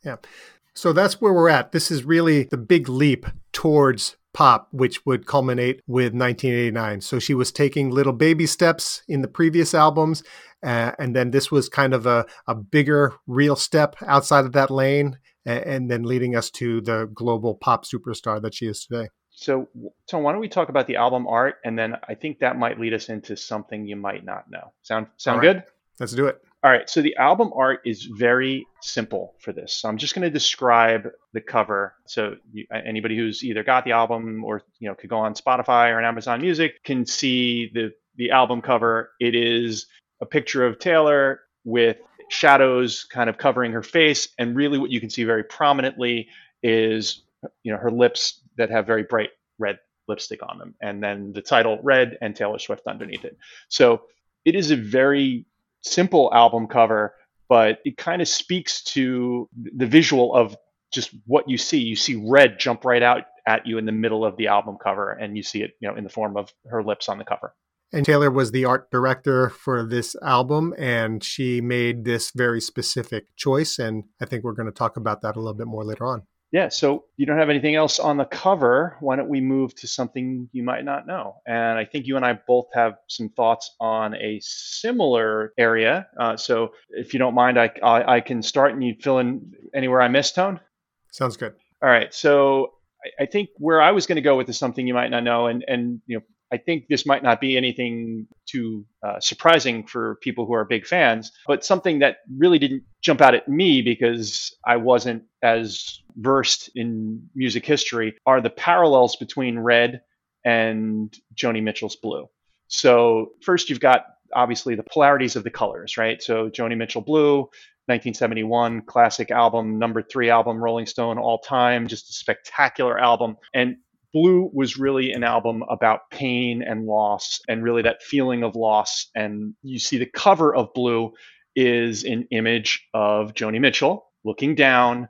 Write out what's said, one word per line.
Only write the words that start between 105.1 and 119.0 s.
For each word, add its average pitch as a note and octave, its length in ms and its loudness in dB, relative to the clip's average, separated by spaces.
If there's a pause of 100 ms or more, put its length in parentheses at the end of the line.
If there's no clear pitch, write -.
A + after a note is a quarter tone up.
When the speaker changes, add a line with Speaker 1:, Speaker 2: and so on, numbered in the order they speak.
Speaker 2:
as A2+ 600 -2 (160)
versed C3 580 0
in A2+ 600 -6
music A#2+ 300 -2
history A#2+ 520 -2 (100)
are C3 140 6
the A#2 100 -2
parallels D3+ 680 4
between A#2+ 420 -6
Red A#2+ 440 2 (420)
and A2 720 0 (200)
Joni A2+ 280 -2
Mitchell's A2 340 -6
Blue. D#2 320 -8 (400)
So A#2+ 640 4 (100)
first F3+ 280 0
you've B2 100 -4
got B2+ 240 6 (300)
obviously A#2+ 400 0
the G#2+ 80 -8
polarities C#3 540 2
of G#2 80 -6
the A2+ 60 -8
colors, G2+ 460 -6
right? A2+ 260 -2
So A2+ 260 -2
Joni A2+ 280 -4
Mitchell A2+ 260 -6
Blue, D3 460 2 (380)
nineteen A#2+ 280 -4
seventy-one, A2+ 680 -2
classic A#2 480 2